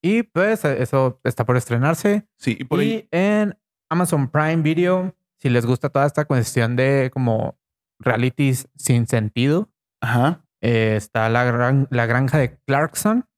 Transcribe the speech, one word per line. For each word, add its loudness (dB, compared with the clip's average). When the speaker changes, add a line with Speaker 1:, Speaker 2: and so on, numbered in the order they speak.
Speaker 1:
Y, 0
pues, -2
eso 0
está -4
por 0
estrenarse. 0
Speaker 2:
Sí, -4
y -8
por 0
Speaker 1:
Y 0
Speaker 2:
ahí -6
Speaker 1:
en 0
Amazon 0
Prime 0
Video, 0
si -2
les 2
gusta 0
toda 2
esta 0
cuestión 0
de 2
como -2
realities 0
sin 0
sentido, 0
Speaker 2:
Ajá. 0
Speaker 1:
eh, 0
está -2
la 2
gran-, 0
la 0
granja 0
de -2
Clarkson. -2